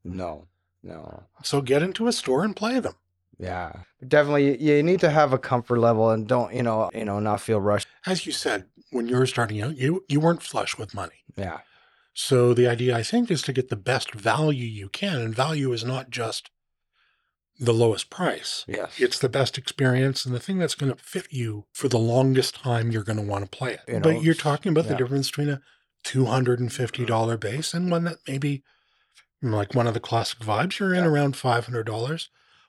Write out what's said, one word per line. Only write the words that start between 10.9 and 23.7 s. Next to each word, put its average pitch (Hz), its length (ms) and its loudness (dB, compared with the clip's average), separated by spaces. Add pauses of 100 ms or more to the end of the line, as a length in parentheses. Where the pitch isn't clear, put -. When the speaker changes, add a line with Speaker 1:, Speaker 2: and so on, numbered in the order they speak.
Speaker 2:
money. - 280 -12 (120)
Speaker 1:
Yeah. 87 240 -6 (560)
Speaker 2:
So 123 400 4
the 123 120 6
idea, 120 300 0
I 113 60 -2
think, 233 260 0
is 156 140 0
to 135 100 -4
get 123 160 -2
the - 60 -4
best 120 380 -2
value 123 520 0
you 104 240 -10
can. 185 320 -4
And 113 140 -4
value 139 360 0
is 113 120 -4
not 113 260 -6
just 117 400 -8 (1080)
the 120 140 2
lowest 113 360 2
price. - 580 -4
Speaker 1:
Yes. - 320 -8
Speaker 2:
It's 123 200 2
the 131 100 2
best 131 280 0
experience 131 680 0
and 123 100 -4
the 120 40 -4
thing 190 200 -4
that's 165 160 0
gonna 135 200 -2
fit - 360 -10
you 113 420 -6
for - 140 -2
the 120 120 2
longest 127 560 4
time 117 360 0
you're 110 120 -2
gonna 107 200 -2
wanna 101 240 -4
play 127 260 -8